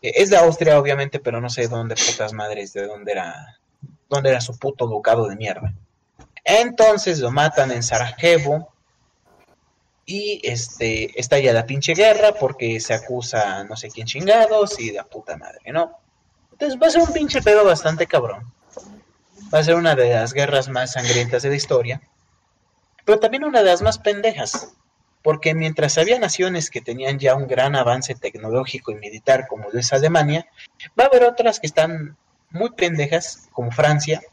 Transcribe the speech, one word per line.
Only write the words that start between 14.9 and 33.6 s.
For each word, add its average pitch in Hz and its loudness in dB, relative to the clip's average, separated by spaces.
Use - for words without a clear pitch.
la 98 -10
puta - -16
madre, - -20
¿no? 165 -4
Entonces 262 -6
va 320 6
a 302 4
ser 339 4
un 330 2
pinche 294 -2
pedo 208 6
bastante 160 2
cabrón. 117 -4
Va 156 4
a 156 2
ser 165 4
una 165 2
de 123 4
las 120 0
guerras 139 0
más 127 -4
sangrientas 120 -2
de 139 -2
la 143 0
historia, 131 -2
pero 214 6
también 226 0
una 269 2
de 196 6
las 175 4
más 214 0
pendejas, 208 -4
porque 156 0
mientras 156 -2
había 202 2
naciones 180 -2
que 120 -10
tenían 135 -6
ya 135 4
un 135 -4
gran 131 0
avance 127 0
tecnológico 117 -6
y 107 -8
militar 110 -2
como 107 -12
lo 117 -6
es 123 -2
Alemania, 151 2
va 247 6
a - 4
haber 247 6
otras 240 2
que 151 -8
están 156 -2
muy 214 -4
pendejas, 160 -4
como 120 -8